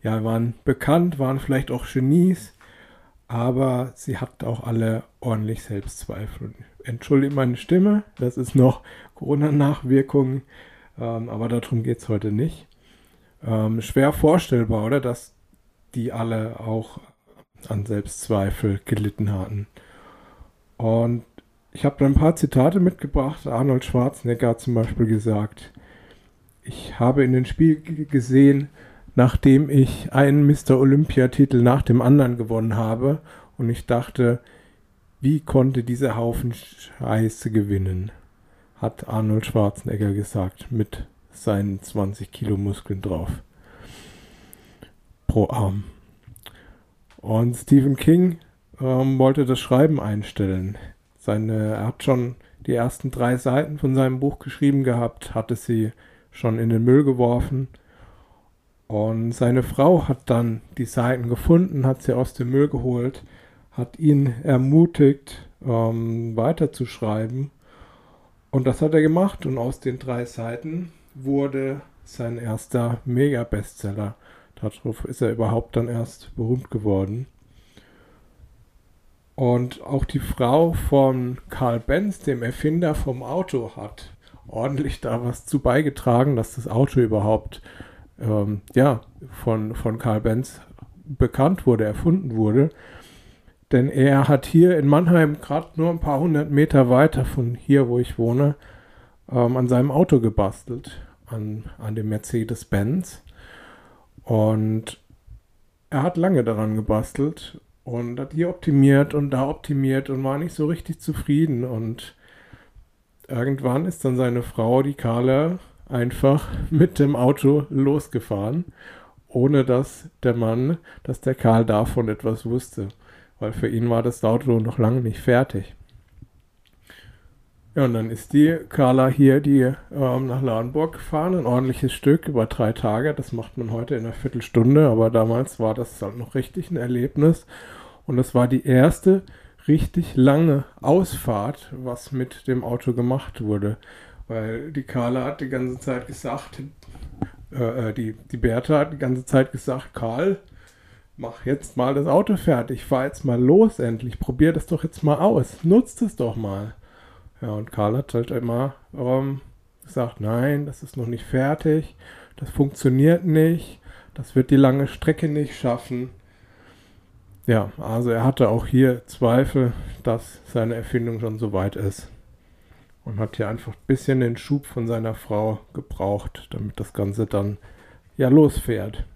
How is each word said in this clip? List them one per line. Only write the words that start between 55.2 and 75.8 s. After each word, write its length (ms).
hatte 220
sie 340
schon 260
in 120
den 160
Müll 180
geworfen. 640
Und 460
seine 280
Frau 460
hat 220
dann 320
die 80
Seiten 420
gefunden, 580
hat 160
sie 140
aus 180
dem 180
Müll 180
geholt, 560
hat 260
ihn 440
ermutigt, 1080
ähm, 760
weiterzuschreiben. 1120
Und 160
das 160
hat 120
er 80
gemacht 440
und 120
aus 240
den 180
drei 240
Seiten 680
wurde 680
sein 320
erster 640
Mega-Bestseller. 1120
Darauf 480
ist 180
er 100
überhaupt 440
dann 140